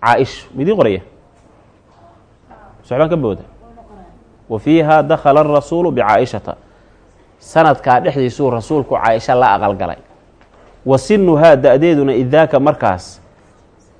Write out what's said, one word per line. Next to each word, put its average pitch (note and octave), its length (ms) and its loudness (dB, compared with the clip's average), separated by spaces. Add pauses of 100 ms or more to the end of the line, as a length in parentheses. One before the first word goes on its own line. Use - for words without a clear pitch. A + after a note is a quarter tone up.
Caaisha. A#2+ 520 -2
Midii D#3+ 240 -4
qoraya? G#2 240 0 (1800)
Socdaan D3 260 -2
ka E3+ 80 -2
booda. A2 240 -4 (1080)
"Wa A2 100 -8
fiihaa D#3 420 2
dakhala D3 400 0
ar-rasuulu D#3 500 -2
bicaaishata." A2+ 640 -2 (840)
Sanadkaa C#3 600 0
dhexdiisuu C3 520 -4
rasuulku C3 420 -4
Caaisha A2+ 400 -2
la B2 240 2
aqalgalay. F#2+ 400 -4 (880)
"Wa C3 120 2
sinnuhaa", E3 580 4
da'deeduna, C#3 580 2
"idaaka", C3+ 460 0
markaas, B2+ 600 -4 (800)